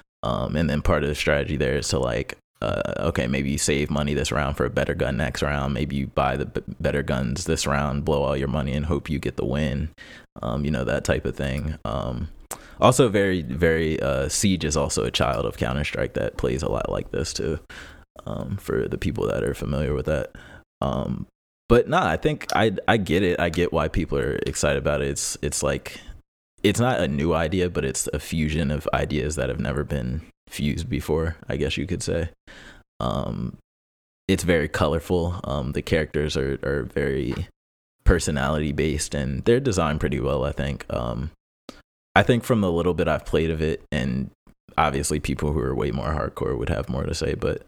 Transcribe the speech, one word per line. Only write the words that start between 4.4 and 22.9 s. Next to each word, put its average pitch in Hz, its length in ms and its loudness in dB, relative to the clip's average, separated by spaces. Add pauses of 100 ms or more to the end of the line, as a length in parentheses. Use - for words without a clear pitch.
for - 100 2
a 64 40 -2
better 69 240 0
gun 65 240 0
next 69 240 -2
round. 71 320 0
Maybe 69 220 -2
you 67 120 -2
buy 67 300 0
the 65 80 -2
b-, - 140 -6 (200)
better 71 220 0
guns 67 420 -2
this 80 220 0
round, 71 400 0
blow 71 160 2
all 69 140 2
your 69 120 0
money 67 240 0
and 73 140 0
hope 73 240 -2
you 69 80 0
get - 180 -4
the - 100 -2
win. 71 420 0 (540)
Um, 65 220 -2
you 73 60 0
know, 67 140 0
that 60 200 -2
type 65 220 0
of 64 100 -4
thing. 71 400 -2 (100)
Um, 62 420 -4 (520)
also 127 300 8
very, 95 320 4
very, 80 580 2
uh, 69 300 0
Siege 90 340 2
is 76 140 0
also 69 260 0
a 60 60 -2
child - 360 0
of - 120 -6
Counter-Strike - 560 -2
that - 240 -2
plays 62 240 0
a - 80 -2
lot - 200 -2
like 50 200 -4
this - 240 -4
too, 73 240 -2 (680)
um, 55 320 -6
for - 300 -2
the - 100 -4
people - 300 -2
that - 140 -2
are - 120 0
familiar 71 400 -2
with 65 120 -2
that. 76 240 -2 (520)
Um, - 440 -2 (440)
but 120 180 6
nah, 147 220 2
I 80 80 2
think - 360 -2
I, 107 180 4 (160)
I 117 100 6